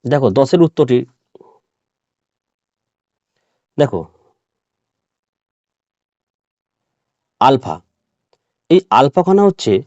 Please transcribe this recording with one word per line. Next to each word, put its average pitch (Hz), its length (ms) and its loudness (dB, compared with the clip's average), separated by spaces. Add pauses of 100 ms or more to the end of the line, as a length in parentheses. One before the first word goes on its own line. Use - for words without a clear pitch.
দেখো 135 220 -2 (100)
দশের 139 300 0
উত্তরটি, 123 300 -2 (2750)
দেখো 120 240 -2 (3500)
আলফা, 120 340 0 (960)
এই 180 100 2 (200)
আলফা 143 280 0
কণা 196 200 2
হচ্ছে 123 260 -2 (140)